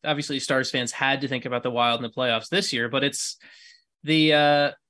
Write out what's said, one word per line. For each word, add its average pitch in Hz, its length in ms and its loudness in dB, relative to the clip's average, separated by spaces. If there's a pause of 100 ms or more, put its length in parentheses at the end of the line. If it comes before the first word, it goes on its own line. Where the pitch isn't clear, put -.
obviously 147 360 -4
Stars 131 320 -2
fans 123 200 -2
had 135 300 0
to 139 60 -4
think 127 180 -4
about 123 180 -4
the 127 80 -2
Wild 120 280 2
in 120 40 -6
the 117 60 -6
playoffs 120 400 -2
this 190 240 -2
year, 117 160 -2
but 131 140 -2
it's - 340 -4 (640)
the, 156 300 4
uh, 147 380 4 (180)